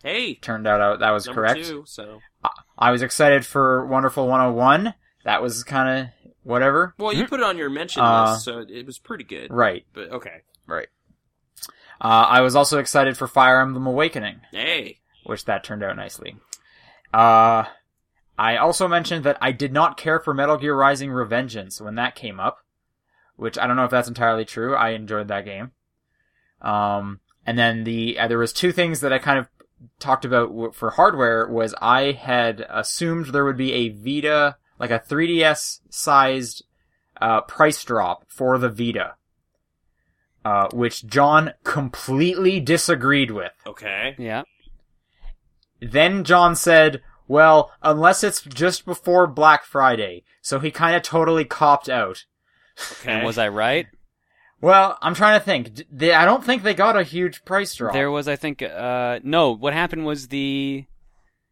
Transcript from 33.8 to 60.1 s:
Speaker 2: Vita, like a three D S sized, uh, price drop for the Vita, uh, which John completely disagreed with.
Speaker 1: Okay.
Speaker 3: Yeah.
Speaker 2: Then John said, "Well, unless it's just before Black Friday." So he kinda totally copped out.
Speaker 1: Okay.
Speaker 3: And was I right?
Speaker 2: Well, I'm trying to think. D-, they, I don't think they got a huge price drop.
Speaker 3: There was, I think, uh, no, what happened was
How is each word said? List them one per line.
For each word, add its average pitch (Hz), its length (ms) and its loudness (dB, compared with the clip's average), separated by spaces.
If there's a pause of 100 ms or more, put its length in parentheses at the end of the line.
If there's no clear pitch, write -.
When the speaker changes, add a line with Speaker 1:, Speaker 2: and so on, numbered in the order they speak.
Speaker 2:
Vita, 143 680 -2 (220)
like 120 120 -6
a 117 80 0
three 151 280 -2
D 170 160 2
S - 460 -2
sized, 135 720 0 (560)
uh, 110 220 2
price - 420 0
drop 98 440 -2
for 131 320 -2
the 123 100 0
Vita, 113 460 -6 (1300)
uh, 101 280 2
which 120 340 -4
John 147 460 4 (100)
completely 170 960 0
disagreed 139 720 0
with. 92 220 -8 (120)
Speaker 1:
Okay. 107 540 -6
Speaker 3:
Yeah. 117 240 -6 (1400)
Speaker 2:
Then 160 440 2
John 175 320 4
said, 156 460 6 (260)
"Well, 156 440 6 (120)
unless 156 400 4
it's 208 180 -2
just 147 440 -2
before 180 420 2
Black 151 360 4
Friday." 110 600 0 (180)
So 139 180 -6
he 147 120 -4
kinda 170 300 0
totally 165 440 0
copped 143 440 2
out. 110 360 -4 (680)
Speaker 1:
Okay. - 180 -10
Speaker 3:
And 113 140 -2
was 113 120 -4
I 113 120 0
right? 117 360 -2 (760)
Speaker 2:
Well, 190 440 4
I'm 165 100 0
trying 214 260 4
to - 60 -2
think. 123 300 -4
D-, 139 160 -16
they, 151 220 2
I 165 120 6
don't 247 180 4
think 240 200 -2
they 208 100 0
got 208 240 2
a 185 60 0
huge 165 420 -6
price 196 300 -4
drop. 110 180 -4
Speaker 3:
There 139 160 0
was, 147 180 -4
I 143 80 -2
think, 143 280 -8
uh, 120 600 -4
no, 151 280 2
what 120 220 -4
happened 165 300 -4
was 147 260 -8